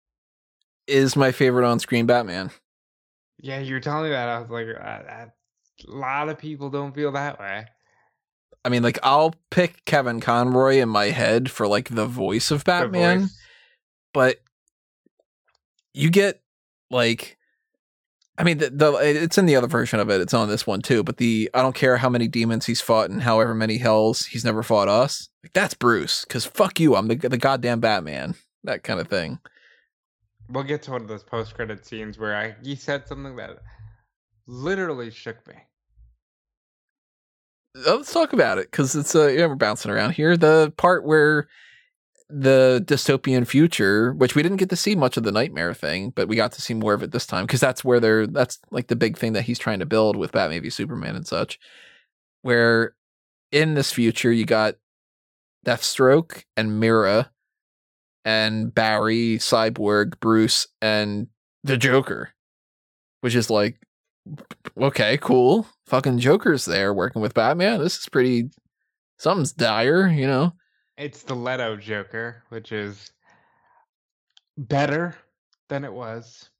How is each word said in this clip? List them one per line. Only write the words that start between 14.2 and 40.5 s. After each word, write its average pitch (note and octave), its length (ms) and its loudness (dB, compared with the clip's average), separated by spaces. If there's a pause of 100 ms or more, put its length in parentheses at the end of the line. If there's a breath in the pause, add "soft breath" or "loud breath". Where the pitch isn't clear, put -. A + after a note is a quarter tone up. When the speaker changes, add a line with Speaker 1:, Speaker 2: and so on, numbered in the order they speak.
Speaker 1:
you C#3+ 160 2
get, G3 320 2 (480)
like, A#2 480 0 (1000)
I - 60 -2
mean, E3+ 140 2
the, D3 120 -2
the, D3 260 2
it's D3+ 420 0
in G3 80 6
the D3+ 100 6
other A#2+ 120 4
version A#2 340 0
of G#2 80 0
it. G2 100 2
It's F2+ 140 -2
on A2+ 160 2
this G#2 180 -4
one, G2+ 140 -2
too, A#2 200 2
but G2 140 -4
the, A2+ 380 0
"I B2 80 2
don't C3 140 0
care B2+ 200 2
how B2 140 0
many A#2+ 180 0
demons A2+ 380 -2
he's A#2 160 -4
fought A2 280 2
and G2+ 120 -6
however A2+ 340 2
many A2 220 -2
hells, A2 480 2
he's A#2 180 -8
never A2 200 -2
fought G2+ 260 2
us." A#2+ 400 0 (140)
Like, - 100 -16
that's F#3+ 200 -2
Bruce, - 520 0
'cause - 200 -8
fuck - 320 -2
you, D3+ 180 6
I'm G2+ 120 2
the, A2+ 80 0
the B2+ 220 -2
goddamn A#2+ 420 0
Batman. F2 560 -2 (300)
That A2+ 180 -6
kind - 160 -6
of D#2+ 80 -6
thing. E2 320 -6 (1120 soft breath)
Speaker 2:
We'll C3 140 -6
get C#3+ 200 -6
to C3+ 80 -14
one B2 100 -6
of A2 60 -14
those G#2+ 160 -14
post-credit A2 600 -10
scenes G#2+ 340 -14
where G#2+ 160 -6
I, G#2+ 280 -8
he C#3 120 -10
said C#3 320 -8
something C#3 300 -16
that F#2+ 220 -16 (840 soft breath)
literally C#3 640 -8
shook A2+ 380 -16
me. - 80 -20 (2250)
Speaker 1:
Uh, F3+ 120 4
let's C#4+ 140 -12
talk D#4+ 220 0
about A#2+ 240 2
it, - 140 -6
'cause C3+ 240 0
it's, D3 200 -2
uh, D#3 120 8
yeah, C#3+ 180 4
we're D3 100 0
bouncing G#2+ 360 -2
around G#2+ 200 0
here. D#3+ 240 2
The D#3 420 6